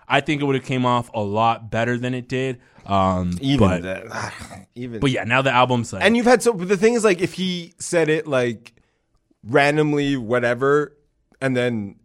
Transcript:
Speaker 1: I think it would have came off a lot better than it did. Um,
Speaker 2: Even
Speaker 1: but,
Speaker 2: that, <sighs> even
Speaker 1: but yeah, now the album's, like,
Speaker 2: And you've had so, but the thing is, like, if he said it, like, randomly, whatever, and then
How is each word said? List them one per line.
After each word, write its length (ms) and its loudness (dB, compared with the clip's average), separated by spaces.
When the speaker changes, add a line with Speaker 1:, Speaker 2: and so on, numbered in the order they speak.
Speaker 1:
I 140 2
think 220 -2
it 40 -2
would 100 0
have 100 -4
came 200 -2
off 280 0
a 80 -4
lot 500 -2
better 260 -2
than 160 -4
it 140 -10
did. 320 -4
Um, 540 0
Speaker 2:
Even 260 4
Speaker 1:
but, 160 0
Speaker 2:
that, 500 -10
<sighs> 60 -20
even 260 -10
Speaker 1:
but 100 2
yeah, 140 -2
now 160 2
the 100 2
album's, 420 2
like, 100 -6
Speaker 2:
And 140 4
you've 80 0
had 160 6
so, 120 2
but 160 -6
the 80 2
thing 160 4
is, 100 0
like, 180 4
if 120 -2
he 460 -6
said 300 0
it, 180 0
like, 460 -2
randomly, 720 2
whatever, 800 0
and 140 0
then 500 -2